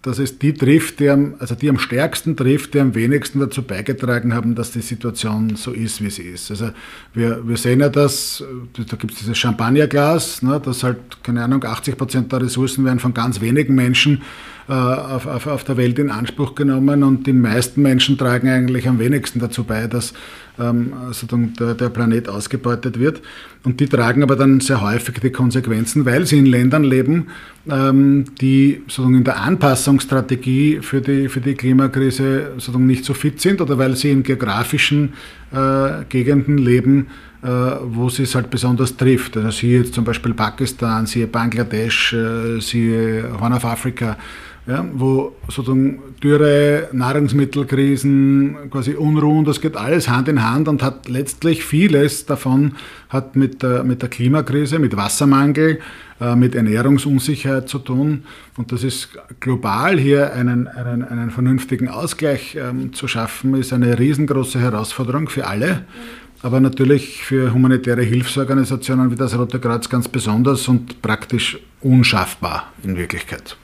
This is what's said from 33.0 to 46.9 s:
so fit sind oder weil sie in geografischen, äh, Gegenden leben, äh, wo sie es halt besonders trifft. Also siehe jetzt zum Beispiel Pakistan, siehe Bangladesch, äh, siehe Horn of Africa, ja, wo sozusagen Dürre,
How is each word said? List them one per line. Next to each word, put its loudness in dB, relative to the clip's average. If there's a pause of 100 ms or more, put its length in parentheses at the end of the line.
so -2
fit -4
sind 2
oder 0
weil 2
sie 0
in 4
geografischen, 0 (400)
äh, 0
Gegenden 2
leben, 4 (360)
äh, -8
wo -2
sie -2
es -4
halt -2
besonders 0
trifft. 2
Also -2
siehe 2
jetzt -2
zum 0
Beispiel -4
Pakistan, -2
siehe -2
Bangladesch, -2
äh, -2
siehe 0
Horn 0
of 0
Africa, -4 (520)
ja, -4 (100)
wo 0 (100)
sozusagen 0 (200)
Dürre, 4